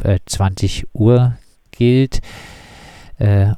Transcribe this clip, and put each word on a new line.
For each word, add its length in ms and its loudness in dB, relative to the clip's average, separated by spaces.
äh, 220 0
zwanzig 680 -4
Uhr 400 2
gilt, 500 0
äh, 380 2